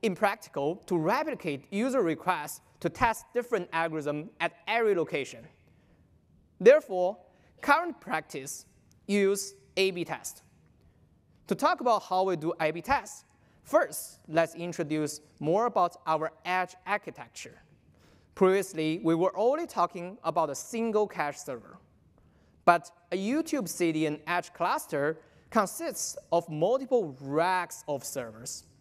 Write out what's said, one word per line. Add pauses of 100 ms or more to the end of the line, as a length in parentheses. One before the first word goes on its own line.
impractical (100)
to
replicate
user
requests (180)
to
test (100)
different
algorithms (100)
at (160)
every
location. (1160)
Therefore, (420)
current
practice (420)
use (240)
A
B
test. (1040)
To
talk
about
how
we
do
A
B
tests, (380)
first, (100)
let's
introduce (180)
more
about (100)
our (140)
edge (120)
architecture. (760)
Previously,
we
were
only
talking
about
a
single
cache
server. (880)
But (220)
a
YouTube
C
D
N
edge
cluster (280)
consists (120)
of
multiple
racks
of
servers. (160)